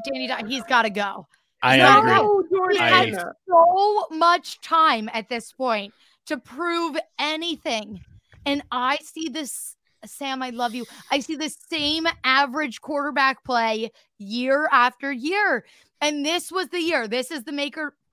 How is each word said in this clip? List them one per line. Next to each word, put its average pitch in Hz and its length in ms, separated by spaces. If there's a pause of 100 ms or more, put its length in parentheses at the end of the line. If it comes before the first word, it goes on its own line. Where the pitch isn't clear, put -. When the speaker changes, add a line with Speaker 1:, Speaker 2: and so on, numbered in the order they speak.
Speaker 1:
Danny 262 220
Di-, 240 200
he's 247 160
gotta 233 280
go. 196 360 (340)
Speaker 2:
I 127 160
Speaker 1:
He's 131 60
gotta 403 160
Speaker 2:
agree. 440 140
Speaker 3:
No, 415 380
Jordan. 370 200
Speaker 1:
He's 359 100
Speaker 2:
I 349 60
Speaker 1:
had 359 460 (160)
so 370 640
much 339 500
time 294 500
at 226 160
this 240 240
point 214 400 (360)
to 302 100
prove 339 580 (240)
anything. 285 800 (460)
And 285 260
I 254 260
see 320 300
this, 285 480 (300)
Sam, 262 380
I 254 80
love 233 240
you. 240 100 (260)
I 285 80
see 311 160
the 302 140
same 320 560 (180)
average 269 560
quarterback 277 640
play 226 480 (280)
year 247 520
after 277 400
year. 302 540 (340)
And 294 260
this 339 260
was 349 180
the 359 100
year. 311 280
This 247 240
is 285 120
the 302 80
make 285 260
or, 302 180 (180)